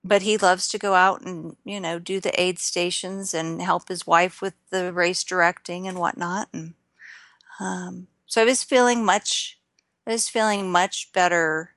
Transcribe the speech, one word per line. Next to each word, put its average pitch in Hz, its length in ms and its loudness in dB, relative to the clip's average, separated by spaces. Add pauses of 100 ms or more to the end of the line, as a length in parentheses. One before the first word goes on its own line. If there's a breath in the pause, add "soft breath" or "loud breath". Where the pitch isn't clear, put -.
but 196 160 4
he 214 140 2
loves 185 320 2
to 214 100 -6
go 202 140 0
out 185 280 4
and, 165 340 -10 (100)
you 202 140 -8
know, 170 200 -6
do 190 200 -4
the - 220 -2
aid 180 180 0
stations 185 720 -4
and 165 280 -4
help 175 280 -2
his 175 180 -8
wife 170 340 2
with 196 120 -4 (160)
the 185 240 -2
race 180 300 0
directing 180 640 0
and 180 120 -8
whatnot. 175 540 -4
And, 165 200 -10 (840 loud breath)
um, 185 480 -10 (180)
so - 160 0
I 226 40 6
was 254 180 2
feeling 240 420 4
much, - 540 0 (460)
I 226 60 -4
was 226 180 -2
feeling 208 420 0
much 180 420 0
better 170 640 2